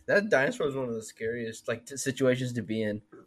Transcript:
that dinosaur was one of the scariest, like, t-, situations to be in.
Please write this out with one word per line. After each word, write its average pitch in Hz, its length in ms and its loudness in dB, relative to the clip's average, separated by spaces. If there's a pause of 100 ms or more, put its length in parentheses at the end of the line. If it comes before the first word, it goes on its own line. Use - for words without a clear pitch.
that 202 220 4
dinosaur 139 360 2
was 135 100 -2
one 131 140 -2
of 117 60 -4
the 110 80 -6
scariest, 113 640 -8
like, 113 180 -4
t-, 139 120 -12
situations 127 560 2
to 117 100 -2
be 110 180 -2
in. 107 200 0 (240)